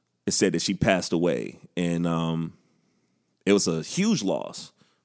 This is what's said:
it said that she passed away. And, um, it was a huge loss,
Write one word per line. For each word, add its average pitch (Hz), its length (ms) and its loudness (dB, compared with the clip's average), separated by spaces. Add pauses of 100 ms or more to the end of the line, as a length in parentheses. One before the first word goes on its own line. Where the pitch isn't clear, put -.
(260)
it 98 60 -2
said 95 200 2
that 85 80 0
she 101 140 0
passed 92 400 2
away. 73 440 0 (160)
And, 85 320 0
um, 82 460 -2 (920)
it 196 60 4
was 196 160 4
a 80 140 -2
huge 196 400 0
loss, - 500 -4 (320)